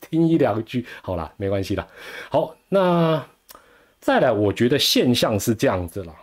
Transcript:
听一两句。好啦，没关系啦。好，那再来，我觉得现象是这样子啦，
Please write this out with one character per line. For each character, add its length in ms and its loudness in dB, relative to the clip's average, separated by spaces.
听 260 0
一 100 4
两 300 2
句。 180 -6
好 160 -6
啦， 220 -8
没 100 -4
关 160 -2
系 100 -4
啦。 120 -4
好， 260 -2
那 580 2
再 200 2
来， 100 4
我 220 2
觉 160 2
得 100 2
现 360 2
象 260 0
是 140 0
这 120 0
样 220 0
子 160 -12
啦， 180 -18